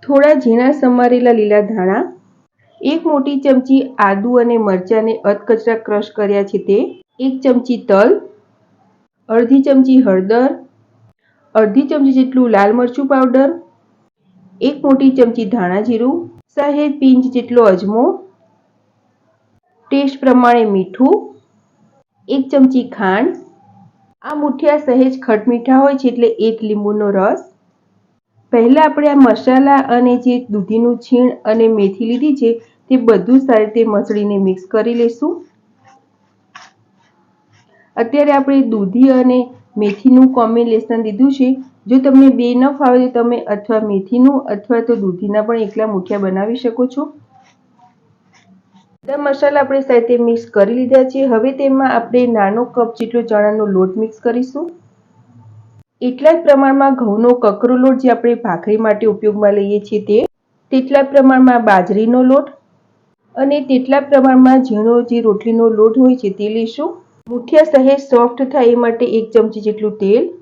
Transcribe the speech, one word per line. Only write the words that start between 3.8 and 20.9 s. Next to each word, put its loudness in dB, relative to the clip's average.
આદુ -2
અને 0
મરચાંને -2
અધકચરા -2
ક્રશ -4
કર્યા -2
છે -4
તે, 2
એક -2
ચમચી 0
તલ, 4
અડધી 2
ચમચી 4
હળદર, 0
અડધી 0
ચમચી 0
જેટલું 0
લાલ 2
મરચું -4
પાવડર, 2
એક -10
મોટી 2
ચમચી 0
ધાણા -2
જીરું, -2
સહેજ -2
પિંચ 4
જેટલો 2
અજમો, -2
ટેસ્ટ -4
પ્રમાણે 2
મીઠું, 0